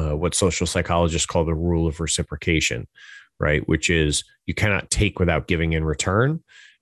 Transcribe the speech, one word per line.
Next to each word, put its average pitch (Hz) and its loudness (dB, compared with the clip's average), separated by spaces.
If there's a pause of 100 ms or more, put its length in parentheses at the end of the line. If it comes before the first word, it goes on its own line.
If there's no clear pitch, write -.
(120)
uh, - 0
what 82 -2
social 87 0
psychologists 85 0
call 85 0
the 82 0
rule 82 0
of 78 -2
reciprocation, 78 -2 (520)
right? 76 0
Which - 0
is 76 2 (220)
you 87 -6
cannot 101 0
take - 0
without 85 2
giving 82 0
in 80 0
return, 104 0 (400)